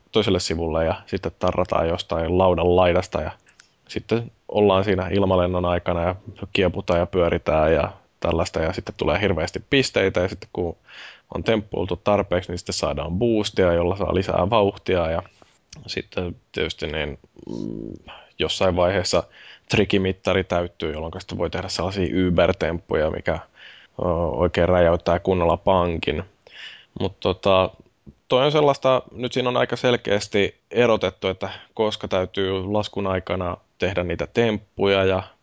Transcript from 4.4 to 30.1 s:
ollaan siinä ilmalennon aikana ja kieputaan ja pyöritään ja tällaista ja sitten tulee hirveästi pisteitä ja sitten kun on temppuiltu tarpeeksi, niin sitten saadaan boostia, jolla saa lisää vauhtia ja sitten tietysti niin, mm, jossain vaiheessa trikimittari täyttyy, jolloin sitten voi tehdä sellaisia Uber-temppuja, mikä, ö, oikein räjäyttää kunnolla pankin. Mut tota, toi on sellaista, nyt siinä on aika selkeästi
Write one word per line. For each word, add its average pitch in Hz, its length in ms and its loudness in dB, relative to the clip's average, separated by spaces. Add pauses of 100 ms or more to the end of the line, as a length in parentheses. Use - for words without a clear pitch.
ollaan 98 360 4
siinä 92 240 0
ilmalennon 92 560 2
aikana 87 380 0
ja 90 120 -2 (380)
kieputaan 90 480 2
ja 87 60 0
pyöritään 82 680 2
ja - 200 2 (280)
tällaista 82 400 -2
ja 80 120 -2
sitten - 240 -10
tulee 80 240 0
hirveästi 90 500 -2
pisteitä 101 500 2
ja 92 80 0
sitten - 240 -14
kun 85 240 -6 (580)
on - 100 -8
temppuiltu 101 520 -2
tarpeeksi, 95 540 0
niin 87 80 -6
sitten - 160 -8
saadaan 76 380 -4
boostia, 104 600 0
jolla 87 240 0
saa 87 180 -2
lisää 90 360 0
vauhtia 98 600 0
ja 85 120 -2 (640)
sitten - 500 -6 (160)
tietysti 82 340 -4
niin, 73 320 -6 (300)
mm, 55 640 -10 (260)
jossain 90 380 0
vaiheessa 90 460 2 (460)
trikimittari 95 760 2
täyttyy, 87 480 -4
jolloin 80 260 -8
sitten 98 200 -10
voi 82 120 -2
tehdä 92 180 -6
sellaisia 92 600 -2
Uber-temppuja, 85 840 0
mikä, 87 220 -4
ö, - 720 -12 (100)
oikein 85 540 0
räjäyttää 87 500 4
kunnolla 87 380 0
pankin. 87 680 0 (760)
Mut 98 200 -6
tota, 95 500 2 (580)
toi 127 160 2
on 147 80 2
sellaista, 139 500 2 (100)
nyt 123 200 -8
siinä 127 160 -2
on 123 80 0
aika 123 200 0
selkeästi 104 840 0 (120)